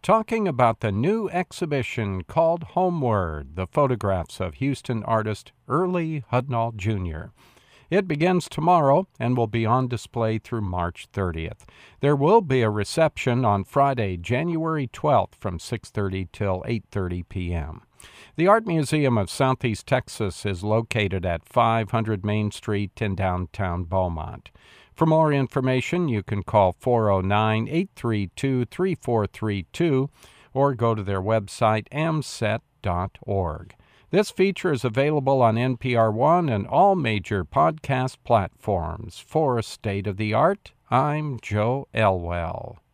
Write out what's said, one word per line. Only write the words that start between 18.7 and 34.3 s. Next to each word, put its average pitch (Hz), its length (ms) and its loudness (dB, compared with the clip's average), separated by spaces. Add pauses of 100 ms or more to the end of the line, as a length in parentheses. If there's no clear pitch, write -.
of 101 120 0
Southeast 131 580 0
Texas - 580 -2
is 98 180 -4
located 104 640 0
at 85 240 -4
five 113 400 2
hundred 110 340 -2
Main 104 280 0
Street 101 500 -4
in 101 140 -2
downtown 90 680 -2
Beaumont. 85 680 -4 (420)
For 160 140 2
more 156 260 4
information, 135 760 0
you 110 140 0
can 101 220 -4
call 95 360 4
four 117 300 2
oh 95 120 2
nine, 110 500 0
eight 175 240 0
three 107 400 -2
two, 131 300 0
three 185 280 -2
four 113 320 0
three 101 480 -4
two 143 380 0 (420)
or 139 220 2
go 113 180 2
to 107 80 -2
their 98 220 -2
website, 107 680 0
amset 139 680 -2 (220)
dot 92 400 -4
org. 85 500 -4 (380)
This 208 200 2